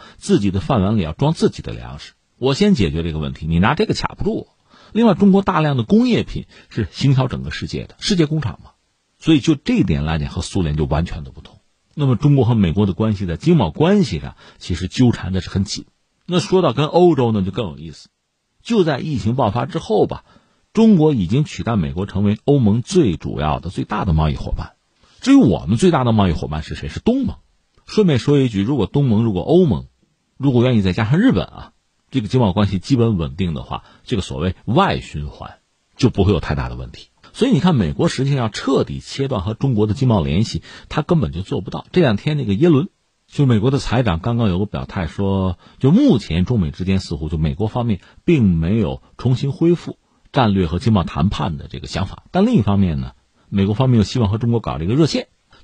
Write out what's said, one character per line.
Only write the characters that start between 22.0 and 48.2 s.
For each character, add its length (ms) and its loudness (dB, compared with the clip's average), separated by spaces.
成 160 -4
为 220 2
欧 160 4
盟 220 2
最 340 2
主 240 -8
要 180 -2
的、 120 -10
最 120 -6
大 220 -6
的 80 0
贸 180 2
易 60 -2
伙 200 -8
伴。 180 -6
至 120 2
于 40 10
我 300 4
们 120 2
最 140 4
大 100 2
的 80 2
贸 180 4
易 40 2
伙 160 -4
伴 160 -6
是 100 -12
谁？ 140 -10
是 100 -10
东 260 0
盟。 120 -4
顺 200 2
便 120 4
说 200 2
一 100 2
句， 140 -2
如 140 -2
果 100 0
东 180 0
盟、 180 2
如 100 0
果 100 -2
欧 240 0
盟、 200 -2
如 140 -2
果 140 2
愿 120 2
意 60 2
再 100 0
加 120 -2
上 160 2
日 100 4
本 140 0
啊， 280 -18
这 100 -4
个 60 -4
经 140 0
贸 120 2
关 140 0
系 140 -4
基 160 0
本 200 2
稳 200 -6
定 180 -4
的 80 -8
话， 220 -10
这 120 -6
个 60 -2
所 160 -10
谓 260 -4
外 360 0
循 280 -10
环 300 -16
就 140 2
不 140 0
会 80 2
有 80 0
太 160 -4
大 120 -4
的 60 -12
问 160 -12
题。 200 -20
所 140 0
以 20 0
你 100 2
看， 140 2
美 180 0
国 160 0
实 160 -4
际 100 0
上 180 -2
彻 320 -2
底 160 -8
切 260 -6
断 160 -4
和 120 -6
中 200 -2
国 120 2
的 80 -2
经 120 0
贸 160 4
联 220 0
系， 180 -6
他 120 -4
根 180 0
本 140 -2
就 80 -8
做 200 -6
不 100 -10
到。 220 -10
这 80 2
两 160 2
天 200 -4
那 80 -4
个 80 -2
耶 160 4
伦， 220 2
就 200 0
美 120 4
国 120 0
的 80 0
财 240 -2
长 160 -2
刚 180 -4
刚 120 0
有 100 0
个 80 -2
表 180 -8
态 220 -6
说， 500 -2
就 140 2
目 260 6
前 260 -2
中 160 0
美 100 0
之 140 -10
间 140 0
似 160 -6
乎 160 -6
就 80 -2
美 160 0
国 140 -4
方 180 -4
面 140 -2